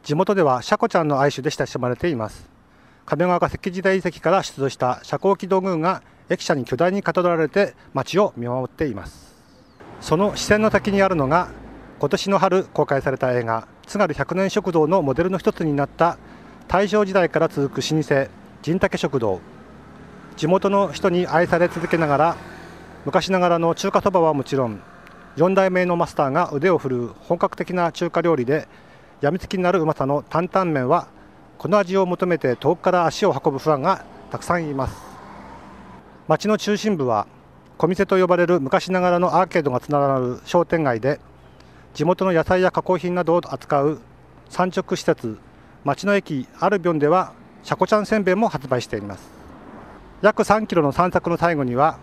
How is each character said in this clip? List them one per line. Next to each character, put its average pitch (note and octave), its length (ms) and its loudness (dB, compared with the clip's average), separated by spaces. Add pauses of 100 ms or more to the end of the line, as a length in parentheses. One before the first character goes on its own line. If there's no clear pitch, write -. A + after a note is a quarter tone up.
地 D3 120 -4
元 F#3+ 220 2
で F#3+ 60 2
は B2+ 200 2
シ - 100 -2
ャ G#3 60 2
コ A#3+ 100 0
ち - 60 -4
ゃ F3 80 4
ん D3+ 60 0
の C#3 120 2
愛 C#3+ 120 2
称 C3 100 -8
で D3+ 80 -2
親 C#3+ 160 -4
し - 120 -12
ま B2 100 -2
れ B2 80 -2
て F3 120 -4
い E3 60 -2
ま A2 140 -6
す。 - 200 -20 (560)
亀 D#3 220 0
川 F3+ 120 2
が - 100 2
石 - 100 -6
器 F#3+ 140 -6
時 F#3 100 -6
代 F#3+ 160 2
遺 F3+ 60 -4
跡 F3+ 160 -6
か D#3+ 100 0
ら F3+ 140 2
出 - 160 -12
土 C3+ 80 0
し - 80 -6
た B2+ 260 -2
遮 - 160 -6
光 G3 180 2
器 F#3+ 120 -12
土 F#3+ 120 2
偶 F#3 180 -2
が E3 240 -2 (260)
駅 - 140 -2
舎 - 120 0
に C3 100 -2
巨 F#3+ 120 -4
大 F3+ 160 2
に G3 100 -4
か E3+ 100 -2
た F3+ 100 0
ど F3+ 60 2
ら F3 80 2
れ D#3+ 120 0
て F#3+ 260 0 (180)
街 C3+ 260 -2
を G3+ 180 2
見 A#2+ 120 -6
守 B2+ 180 -4
っ - 20 -12
て - 180 -4
い B2 80 -4
ま F2+ 120 -12
す。 - 280 -20 (680)
そ - 160 0
の F#3+ 200 0
視 - 80 -6
線 G#3+ 180 2
の G#3+ 80 4
先 G#3 200 2
に G3 120 2
あ F#3+ 60 4
る F#3 80 0
の C#3 120 2
が、 - 200 2 (500)
今 D3 120 0
年 - 200 -2
の G3 80 2
春 F#3+ 260 2
公 - 220 0
開 C3+ 160 0
さ C#3+ 80 0
れ C3 80 -4
た B2+ 200 0
映 A#2+ 60 -2
画、 A2+ 220 -2 (200)
津 - 120 -8
軽 F3 160 2
百 D3 200 -4
年 F#3+ 160 0
食 G3 220 -2
堂 D#3+ 140 4
の F3+ 160 2
モ C3+ 120 0
デ E3 100 0
ル F3+ 60 -2
の F#3+ 80 -2
一 G#3+ 140 -2
つ - 120 -6
に D3+ 100 0
な C#3 120 0
っ - 20 -20
た E3 300 0 (500)
大 G3 200 2
正 G#3 160 2
時 F#3+ 80 -4
代 F#3 160 4
か D#3+ 100 -2
ら D#3+ 100 2
続 C#3+ 200 -2
く C3+ 120 -6
老 D#3 220 -2
舗、 C#3 240 0 (360)
陣 E3+ 160 -2
竹 G3 200 0
食 C#3+ 200 -2
堂。 G2+ 220 -2 (960)
地 D#3 100 -4
元 F#3 220 2
の G3 240 2
人 - 160 0
に F3 180 2
愛 D#3+ 200 2
さ E3+ 120 0
れ E3+ 100 2
続 E3+ 200 -6
け - 80 0
な E3 100 0
が C#3+ 100 2
ら、 D#3 200 2 (680)
昔 F#3 260 0
な F#3+ 60 2
が F3+ 100 2
ら E3+ 100 2
の E3 160 0
中 G3 160 -4
華 D#3 120 0
そ G3+ 80 2
ば F#3 100 2
は D#3+ 140 2
も C3+ 100 -2
ち - 120 -4
ろ B2+ 120 0
ん、 G2+ 140 -10 (540)
四 F3+ 180 2
代 F#3+ 160 4
目 F3+ 160 2
の F3 100 0
マ E3+ 100 0
ス - 80 -16
タ D3 120 2
ー C3 60 -2
が E3 200 0
腕 D3 180 0
を E3 80 4
振 C#3 120 -4
る B2 140 -2
う A2 160 -12
本 F3 180 -4
格 - 180 -2
的 F3 160 -8
な F3 200 0
中 E3+ 180 -4
華 F3 100 0
料 E3 160 2
理 B2 80 -2
で、 C#3 240 -2 (540)
や C#3+ 80 2
み F3+ 80 -4
つ - 100 -10
き - 80 -6
に F#3 60 -2
な F3+ 100 2
る F#3+ 80 2
う D#3 60 0
ま D#3 80 0
さ D3 100 -2
の C#3+ 240 -2
担 E3+ 240 -2
々 F#3 180 2
麺 C3 180 0
は、 D#3 200 2 (480)
こ - 120 -10
の G3+ 100 4
味 F#3+ 180 0
を F#3+ 80 4
求 F3+ 220 -2
め F3 100 2
て C3 200 0
遠 D#3+ 200 0
く - 40 -20
か F#3+ 100 2
ら F3 160 2
足 - 180 -2
を F#3+ 80 4
運 C#3 180 0
ぶ C3+ 80 -6
フ D#3 120 -2
ァ D3 80 2
ン C3 40 -6
が F3 220 0 (260)
た A2+ 80 -8
く - 40 -12
さ F3 140 -2
ん E3 120 -4
い C#3+ 60 -6
ま C3 140 -4
す。 - 80 -10 (1300)
街 D#3+ 200 0
の G#3+ 100 2
中 G#3 180 -2
心 G#3 200 -2
部 C#3+ 100 -2
は、 G#2+ 200 0 (520)
小 - 100 0
店 F#3+ 160 0
と F#3+ 160 2
呼 F#3 60 4
ば F3+ 100 2
れ F3 100 4
る E3+ 140 2
昔 E3 320 0
な F#3 80 2
が F3+ 120 2
ら F3 60 2
の E3+ 180 2
ア F3+ 100 4
ー - 20 -18
ケ F3 120 0
ー - 20 -6
ド C#3 80 0
が B2 100 -2
つ - 100 -14
な C#3+ 100 2
が C#3 180 2
る B2 260 -4
商 F3 220 2
店 E3 160 0
街 B2 180 0
で、 C3+ 180 -2 (760)
地 D3 100 -4
元 F3+ 220 0
の F#3+ 60 0
野 E3 120 2
菜 F#3 160 2
や F#3 100 2
加 D#3 120 -4
工 F#3 160 0
品 F3+ 160 -4
な F3+ 100 -2
ど E3 120 2
を E3 180 -4
扱 C#3 300 -2
う D3 160 -2 (500)
産 F3+ 180 -2
直 F3+ 280 -4
施 - 80 -12
設、 A#2 340 -2 (460)
街 C#3 220 -4
の G3+ 80 2
駅 D3+ 320 -4 (140)
ア D#3+ 80 2
ル G3+ 100 2
ビ E3+ 120 0
ョ - 20 0
ン D#3+ 60 -2
で D3 100 2
は、 F3+ 240 2 (300)
シ - 100 -6
ャ D3+ 40 0
コ F#3+ 100 2
ち - 80 2
ゃ G#3+ 40 4
ん G#3 60 0
せ A3 140 0
ん G3+ 60 -2
べ F#3 80 4
い - 20 4
も A3 140 2
発 C#3+ 200 -6
売 B2 140 0
し - 40 -10
て A2 120 -6
い G2+ 40 -6
ま G2+ 140 -10
す。 - 140 -20 (920)
約 G#3+ 220 4
三 G#3+ 220 2
キ - 80 -6
ロ F3 80 4
の C#3+ 100 0
散 F3 200 0
策 E3+ 180 0
の E3+ 60 0
最 E3+ 180 0
後 C#3+ 100 -2
に A#2+ 120 -4
は D3+ 260 2